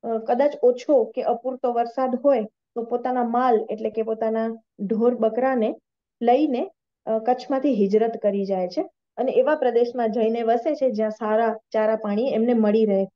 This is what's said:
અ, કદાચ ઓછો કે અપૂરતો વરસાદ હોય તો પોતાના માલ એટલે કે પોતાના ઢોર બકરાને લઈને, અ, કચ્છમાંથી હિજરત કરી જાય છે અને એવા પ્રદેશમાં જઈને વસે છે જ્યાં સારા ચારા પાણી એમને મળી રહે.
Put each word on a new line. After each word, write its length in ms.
અ, 140
કદાચ 360
ઓછો 420
કે 160
અપૂરતો 520
વરસાદ 420
હોય 280
તો 400
પોતાના 400
માલ 460
એટલે 200
કે 140
પોતાના 460
ઢોર 360
બકરાને 600
લઈને, 500
અ, 140
કચ્છમાંથી 540
હિજરત 440
કરી 280
જાય 220
છે 140
અને 140
એવા 240
પ્રદેશમાં 540
જઈને 340
વસે 320
છે 160
જ્યાં 200
સારા 440
ચારા 240
પાણી 320
એમને 260
મળી 320
રહે. 200